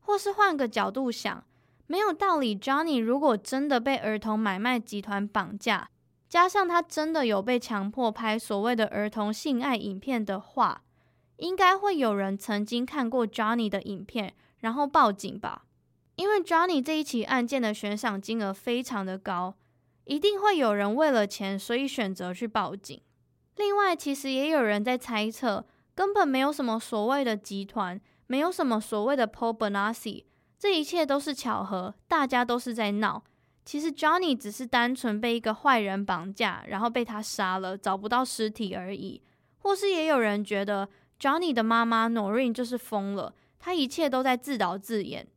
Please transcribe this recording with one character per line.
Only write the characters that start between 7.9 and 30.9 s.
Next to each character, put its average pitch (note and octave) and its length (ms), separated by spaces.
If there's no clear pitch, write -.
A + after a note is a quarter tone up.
拍 A3 260
所 G#3+ 240
谓 A#3+ 140
的 A3 140
儿 G#3 200
童 G#3+ 240
性 B3+ 300
爱 C4+ 140
影 G3 220
片 A#3 260
的 G3 160
话， - 420
应 F4 180
该 F#4+ 240
会 G4+ 180
有 A#3 180
人 G3 220
曾 G#3 300
经 A#3+ 180
看 C4 240
过 A#3+ 160
Johnny A3 440
的 G3 140
影 G3 220
片， G#3 300
然 A3+ 160
后 C#4+ 100
报 C#4 280
警 G3 260
吧。 - 280
因 F#4+ 120
为 G#4 120
Johnny E4 420
这 D#4 160
一 D4+ 60
起 A#3+ 180
案 B3 240
件 B3+ 160
的 G#3+ 100
悬 G#3 240
赏 G#3 240
金 A3+ 220
额 G3 100
非 A#3+ 300
常 G3+ 240
的 F#3+ 100
高， F#3+ 380
一 C#4+ 140
定 G4+ 220
会 G4+ 180
有 A3+ 160
人 G3+ 180
为 D4 200
了 A3 120
钱， G3 320
所 G3 180
以 C4+ 120
选 A3 260
择 F3+ 220
去 A#3 120
报 G3 280
警。 - 260
另 G4+ 220
外， G4 180
其 D4 180
实 C#4 180
也 C4+ 200
有 D#4 100
人 G#3 240
在 B3+ 140
猜 A3 320
测， A3 340
根 G4 180
本 G4+ 140
没 C4 140
有 C#4+ 120
什 C#4+ 120
么 A3+ 140
所 A3 280
谓 C#4 160
的 A#3 140
集 G3 280
团， F#3+ 360
没 C4 140
有 E4+ 100
什 F4+ 160
么 A3+ 140
所 G#3+ 240
谓 C4+ 100
的 A#3+ 140
Paul A3+ 280
Bonacci， G#3 680
这 G4 180
一 D#4 60
切 D#4+ 240